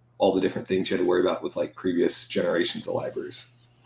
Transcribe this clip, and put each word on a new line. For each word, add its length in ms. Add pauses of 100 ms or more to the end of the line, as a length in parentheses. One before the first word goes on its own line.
(180)
all 160
the 80
different 260
things 220
you 80
had 60
to 40
worry 140
about 220
with, 120
like, 200
previous 520
generations 600
of 80
libraries. 520 (380)